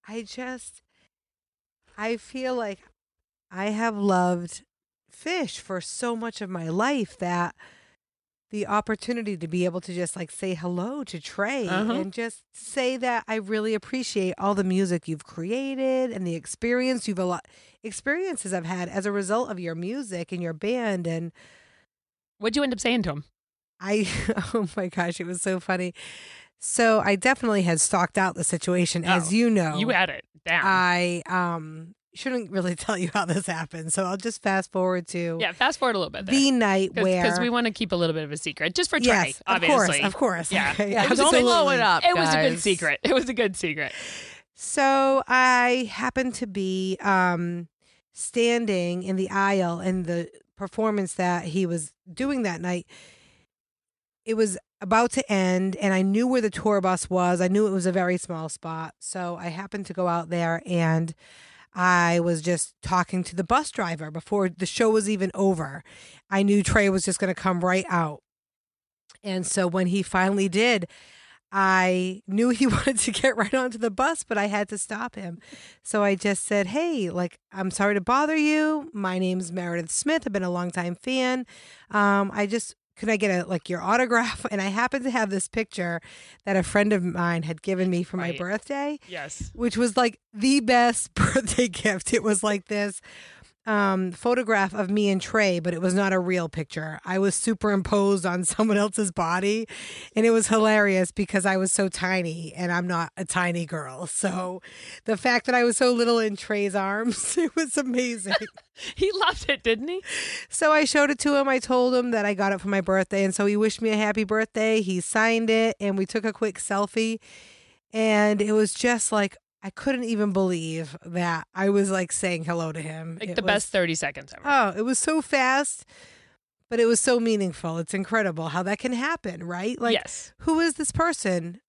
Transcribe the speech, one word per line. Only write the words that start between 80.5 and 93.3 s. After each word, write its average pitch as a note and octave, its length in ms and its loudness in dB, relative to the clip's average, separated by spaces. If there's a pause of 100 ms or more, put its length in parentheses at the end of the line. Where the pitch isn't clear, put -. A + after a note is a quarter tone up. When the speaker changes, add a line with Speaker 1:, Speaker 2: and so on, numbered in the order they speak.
Speaker 1:
longtime F3 440 -4
fan. B3+ 520 -2 (440)
Um, G3+ 420 4
I G#3 140 0
just, G#3+ 300 -6 (200)
could G#3+ 140 -4
I A3 60 2
get G3+ 140 0 (140)
a, F3+ 40 -10
like, F3+ 200 -4
your F3 140 -4
autograph?" A#3 680 0
<laughs> - 40 -2
And G3 100 -2
I F#3+ 40 -2
happened A#3+ 380 -2
to C4+ 60 0
have A3 200 0
this G3 180 -2
picture F3 520 -4 (440)
that G3 120 0
a F#3 60 4
friend G#3 300 2
of G3 100 2
mine E3+ 400 0
had D#3 200 -6
given F#3 280 0
me F3 140 0
for F#3 120 -8
my F3 140 -2
Speaker 2:
Right. C#3+ 80 -8
Speaker 1:
birthday, C#4 720 -6
Speaker 2:
Yes. D#3 440 -10
Speaker 1:
which A#3 240 -2
was, A3+ 200 2
like, B3+ 240 2 (120)
the C4 280 2
best A#3+ 540 2
<laughs> - 0 -
birthday - 520 2
gift. G3 480 -2
It A3+ 80 2
was, G#3+ 220 0
like, G#3 240 -2
this G#3 320 -4 (640)